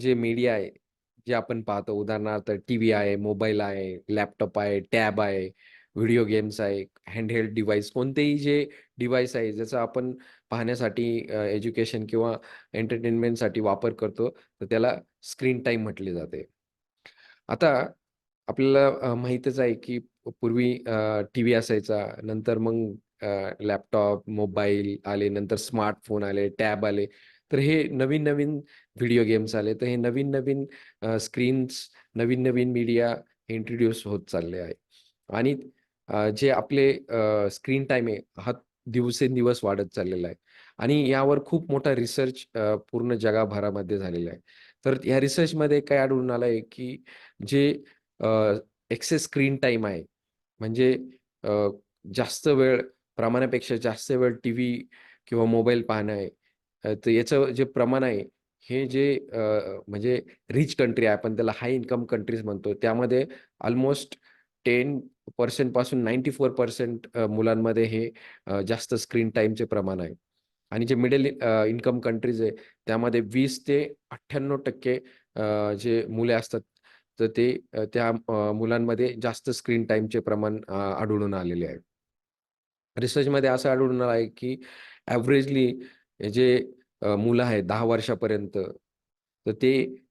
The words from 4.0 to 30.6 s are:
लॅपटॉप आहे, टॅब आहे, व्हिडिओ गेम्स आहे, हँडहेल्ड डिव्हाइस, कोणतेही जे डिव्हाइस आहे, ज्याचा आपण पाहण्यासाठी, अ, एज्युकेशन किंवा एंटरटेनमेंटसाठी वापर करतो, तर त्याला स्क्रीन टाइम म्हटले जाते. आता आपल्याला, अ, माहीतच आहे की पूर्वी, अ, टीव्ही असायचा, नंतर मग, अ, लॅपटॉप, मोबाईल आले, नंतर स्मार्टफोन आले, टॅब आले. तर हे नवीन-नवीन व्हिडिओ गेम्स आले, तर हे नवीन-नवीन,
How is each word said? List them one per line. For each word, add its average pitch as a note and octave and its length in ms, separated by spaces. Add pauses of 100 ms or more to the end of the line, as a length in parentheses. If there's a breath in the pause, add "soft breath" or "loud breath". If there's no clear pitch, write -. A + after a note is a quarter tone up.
लॅपटॉप G#2 500
आहे, G2+ 220
टॅब G#2+ 400
आहे, G2 300 (440 soft breath)
व्हिडिओ A2+ 300
गेम्स G#2+ 360
आहे, G2+ 240 (240)
हँडहेल्ड A2+ 420
डिव्हाइस, G#2 400
कोणतेही D3 480
जे C#3+ 280 (320 loud breath)
डिव्हाइस B2 380
आहे, A2+ 160
ज्याचा A2+ 300
आपण B2+ 320 (360 loud breath)
पाहण्यासाठी, A#2 800
अ, - 40
एज्युकेशन G#2+ 720
किंवा A2+ 320 (340 loud breath)
एंटरटेनमेंटसाठी A#2 880
वापर G#2 320
करतो, A2 380
तर - 340
त्याला A2+ 340 (240)
स्क्रीन B2+ 400
टाइम A#2+ 200
म्हटले F#2+ 320
जाते. D#2 320 (1000 loud breath)
आता C3 380 (600)
आपल्याला, C3+ 540
अ, B2 120
माहीतच B2 460
आहे A#2+ 140
की A#2+ 240 (260)
पूर्वी, B2 640
अ, G#2+ 360 (120)
टीव्ही A#2+ 180
असायचा, G#2+ 540 (160)
नंतर A2 360
मग, A2+ 360 (280)
अ, G2 280 (100)
लॅपटॉप, G#2 680
मोबाईल G2+ 760
आले, G2+ 240
नंतर G2+ 280
स्मार्टफोन G#2+ 680
आले, G2+ 260
टॅब G#2 380
आले. G2+ 200 (460 soft breath)
तर C#3 60
हे D3+ 300
नवीन-नवीन D3 600 (460 soft breath)
व्हिडिओ A#2+ 280
गेम्स A2 300
आले, G#2+ 200
तर G#2+ 100
हे B2 120
नवीन-नवीन, C3+ 720 (360 loud breath)